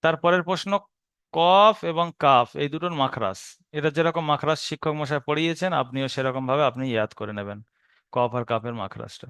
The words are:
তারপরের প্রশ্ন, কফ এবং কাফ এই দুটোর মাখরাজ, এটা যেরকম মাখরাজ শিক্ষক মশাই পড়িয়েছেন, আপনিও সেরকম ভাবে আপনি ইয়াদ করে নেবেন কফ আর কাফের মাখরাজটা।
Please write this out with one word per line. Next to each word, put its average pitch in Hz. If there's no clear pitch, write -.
তারপরের 165
প্রশ্ন, 185
কফ 190
এবং 170
কাফ 131
এই 143
দুটোর 165
মাখরাজ, 120
এটা 151
যেরকম 165
মাখরাজ 151
শিক্ষক -
মশাই 147
পড়িয়েছেন, 165
আপনিও 131
সেরকম 131
ভাবে 143
আপনি 127
ইয়াদ 110
করে 107
নেবেন 101
কফ 123
আর 120
কাফের 117
মাখরাজটা। -